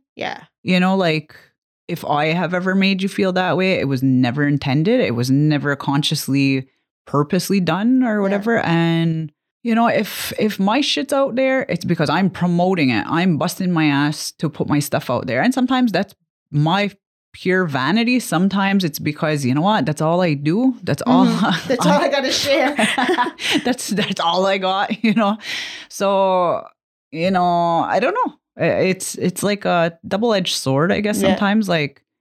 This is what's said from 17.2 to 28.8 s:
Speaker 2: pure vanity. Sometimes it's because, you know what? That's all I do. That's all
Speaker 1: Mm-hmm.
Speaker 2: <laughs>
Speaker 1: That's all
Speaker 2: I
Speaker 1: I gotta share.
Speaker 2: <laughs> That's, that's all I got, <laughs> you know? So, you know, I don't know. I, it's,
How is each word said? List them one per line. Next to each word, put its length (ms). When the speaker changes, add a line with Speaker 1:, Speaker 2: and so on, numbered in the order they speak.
Speaker 2:
pure 320
vanity. 540
Sometimes 640
it's 160
because, 460
you 100
know 60
what? 260
That's 140
all 200
I 140
do. 480
That's 240
all 200
Speaker 1:
Mm-hmm. 420
Speaker 2:
<laughs> 0
Speaker 1:
That's 180
all 60
Speaker 2:
I 140
Speaker 1:
I 20
gotta 240
share. 420
Speaker 2:
<laughs> 880
That's, 240
that's 300
all 280
I 120
got, 460
<laughs> 0
you 100
know? 240
So, 800
you 180
know, 500
I 200
don't 140
know. 200
I, 80
it's, 480